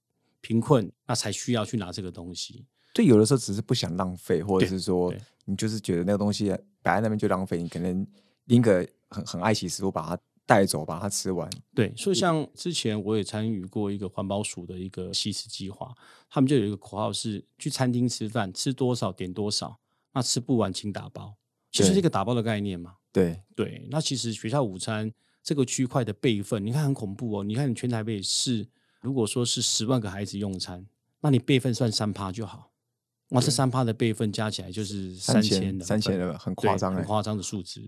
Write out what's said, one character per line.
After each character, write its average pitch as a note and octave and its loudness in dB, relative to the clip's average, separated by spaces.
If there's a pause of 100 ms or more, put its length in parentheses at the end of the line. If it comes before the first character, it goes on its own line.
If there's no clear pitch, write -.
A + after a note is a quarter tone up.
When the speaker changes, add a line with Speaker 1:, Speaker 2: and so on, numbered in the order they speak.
(420)
Speaker 1:
贫 A2+ 2
困， A2+ 4 (140)
那 B2+ -2
才 A2 -2
需 - -4
要 A2 0
去 A2+ -4
拿 F2+ -4
这 G2 -8
个 F#2 -8
东 F2+ -12
西。 - -12 (300)
Speaker 2:
对， A#3 6
有 A#2+ 10
的 G#2+ 10
时 C#3 2
候 C#3 6
只 A2+ -4
是 G#2+ -2
不 A#2+ 0
想 F2 -2
浪 F#2 -2
费， E2+ 0
或 F#2+ 2
者 F#2+ 6
是 F#2 -2
说 F2+ 0
Speaker 1:
对， - -8
对。 G#2+ -16 (220)
Speaker 2:
你 G2 -4
就 A2+ -2
是 A2 -2
觉 G2 -2
得 F2 0
那 F#2+ 2
个 G#2 2
东 G#2 2
西 G2+ 0 (320)
摆 F2 2
在 G2+ 2
那 A2+ 0
边 G#2+ 0
就 G#2 0
浪 F#2+ 2
费， F2 -2
你 E2+ -6
可 - -10
能 F#2 -2 (380)
宁 A#2+ 6
可 G2+ 6 (260)
很， - -8
很 - -6
爱 G#2+ 4
惜 F#2+ -2
食 F#2+ -6
物， F#2+ 0
把 F2 -4
它 - -12 (240)
带 G2+ 6
走， D#2 -4
把 D#2+ -6
它 G#2 -4
吃 F#2+ -4
完。 F2 -2 (280)
Speaker 1:
对， G#2+ 0
所 G3 -2
以 F3+ 2
像 E3 2
之 F3 -6
前 G#2+ -2
我 G#2 0
也 G#2 0
参 A2 -2
与 G2 -4
过 G2+ -4
一 G2+ -4
个 G2 -6
环 G2+ -6
保 G2+ -2
署 F2 -8
的 F#2 -10
一 F#2 -8
个 F#2 -8
惜 - -2
食 - -8
计 - -10
划， B2 -12 (360)
他 - 0
们 C3 6
就 D3 4
有 G#2+ 4
一 G2+ 0
个 G2+ -4
口 - -12
号 G#2+ -2
是 G#2 -6 (160)
去 - -6
餐 B2+ 0
厅 A#2+ 0
吃 A2+ -4
饭， G#2 -4
吃 C3+ -2
多 B2 0
少 G#2+ -2
点 F#2 -8
多 G#2 -4
少， - -6 (340)
那 C3 0
吃 - 0
不 A#2+ 2
完 F#2+ 2
请 G#2 -6
打 G2+ -10
包。 G2+ -14 (360)
其 - 4
实 F#3 6
是 G3 6
一 - 6
个 E3+ 4
打 G2 2
包 A#2 0
的 A#2+ 2
概 A2 0
念 G2 -4
嘛。 F2 -14 (160)
Speaker 2:
对。 F#2 2 (140)
Speaker 1:
对， G#2 -6
那 D3+ 0
其 D3 -2
实 A2+ -2
学 A2 -6
校 C#3 2
午 F#2+ -4
餐 G#2+ -4 (320)
这 - -4
个 C#3+ 4
区 B2+ 0
块 B2+ 0
的 G#2+ -2
备 G#2 2
份， G2+ -2
你 A2+ -2
看 D3+ 0
很 C#3 2
恐 G#2+ -4
怖 G#2 -4
哦。 F#2+ -4
你 G#2 -4
看 C3+ 0
你 A2+ 0
全 B2 -4
台 A#2 -2
北 G#2+ -2
市， G#2+ -2 (340)
如 C3 -4
果 A#2 2
说 A#2+ 0
是 B2 0
十 - 0
万 B2 2
个 G#2 -6
孩 G2 -4
子 G2+ -8
用 G2 -4
餐， F2+ -10 (340)
那 D3+ 4
你 C3 8
备 B2+ 4
份 B2 2
算 A2+ 2
三 G#2+ -2
趴 F#2+ -6
就 G#2+ -8
好。 - -16 (580)
哇， B2 6
这 - 4
三 C3 2
趴 B2+ 2
的 A2+ 2
备 A2+ 0
份 G#2+ -2
加 G#2+ -4
起 G2 -8
来 F#2 -12
就 G#2 -4
是 F#2+ -6
三 - 4
千 G#2 4
Speaker 2:
对。 F#2+ 0
Speaker 1:
人 F#2+ -2
份。 F2+ -8
Speaker 2:
三 G#2+ 2
千 G2 0
人， F2+ -2
很 - -6
夸 G2 0
张 F#2+ 0
欸。 F#2+ 0
Speaker 1:
对， - 0
很 F#2 -2
夸 G#2 0
张 G#2+ -4
的 G2 -4
数 F#2 -6
字。 - -14